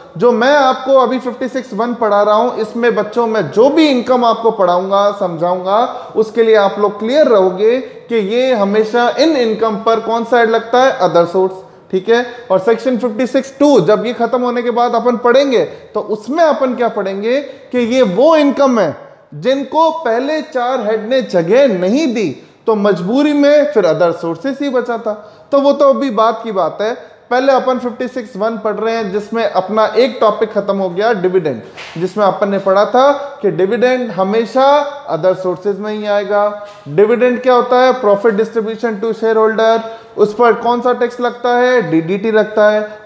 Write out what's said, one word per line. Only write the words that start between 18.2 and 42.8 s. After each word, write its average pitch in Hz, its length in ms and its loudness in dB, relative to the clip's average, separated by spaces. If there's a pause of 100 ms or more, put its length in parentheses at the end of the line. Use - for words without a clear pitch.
income 269 440 2
है 180 140 -2 (400)
जिनको 277 640 0
पहले 269 460 -2
चार 247 420 -4
head 214 220 -4
ने 262 160 0
जगह 196 460 2
नहीं 196 440 0
दी, 208 140 -2 (380)
तो 220 100 2
मजबूरी 208 560 0
में 294 400 4
फिर 208 140 2
other 165 300 2
sources 170 460 -6
ही 285 80 -2
बचा 240 280 -2
था। 214 140 -6 (400)
तो 277 80 4
वो 277 120 4
तो 285 180 4
अभी 269 220 0
बात 220 320 0
की 220 80 -8
बात 170 280 -2
है, 220 140 -2 (360)
पहले 262 220 2
अपन 254 260 0
फिफ्टी 240 300 -6
सिक्स 233 280 -10
वन 220 220 -4
पढ़ 208 160 -4
रहे 220 200 -4
हैं, 220 180 -4
जिसमें 208 320 -4
अपना 208 500 0
एक 233 260 2
topic 208 320 0
खत्म 196 260 -2
हो 190 120 -2
गया, 202 240 0
dividend, 175 480 -2 (340)
जिसमें 180 280 -2
अपन 196 240 0
ने 196 100 -2
पढ़ा 196 280 2
था 247 240 4 (320)
कि 202 80 2
dividend 226 600 0
हमेशा 220 560 0 (420)
other 165 280 0
sources 185 420 -4
में 214 140 -8
ही 208 140 -8
आएगा। 208 600 -2 (240)
Dividend 233 520 2
क्या 254 120 2
होता 247 260 2
है? 254 220 2
Profit 202 380 2
distribution 220 640 -4
to 226 120 -2
shareholder। 220 680 0 (360)
उस 208 180 2
पर 240 260 4
कौन 240 200 -2
सा 247 120 0
tax 240 280 -4
लगता 240 360 -2
है? 247 340 2
डीडीटी 180 400 -2
लगता 214 400 2
है। 214 160 0 (200)